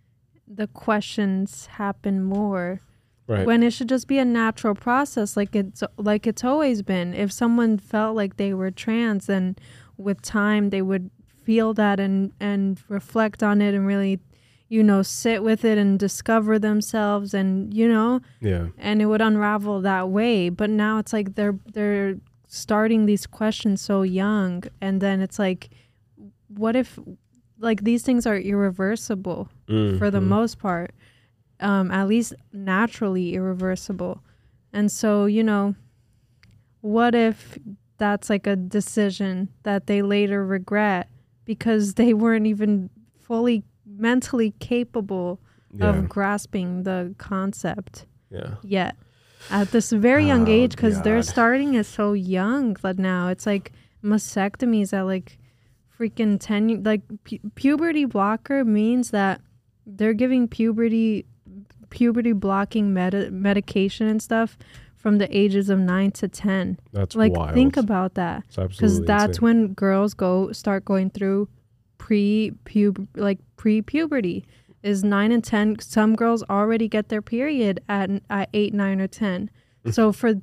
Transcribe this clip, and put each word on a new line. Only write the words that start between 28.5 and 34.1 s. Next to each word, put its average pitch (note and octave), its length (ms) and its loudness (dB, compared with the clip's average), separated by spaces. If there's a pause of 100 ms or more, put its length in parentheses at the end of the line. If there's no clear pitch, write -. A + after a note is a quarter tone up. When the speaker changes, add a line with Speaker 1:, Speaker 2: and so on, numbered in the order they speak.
Speaker 1:
for G#2 420 0
the G2 80 0
Speaker 2:
Mm-hmm. F#2+ 100 2
Speaker 1:
most A3 300 0
part, F3 340 -4 (680)
um, G3 320 0
at F#3+ 160 0
least A3+ 240 0 (200)
naturally F#3+ 800 -2
irreversible. F#3 880 -4 (500)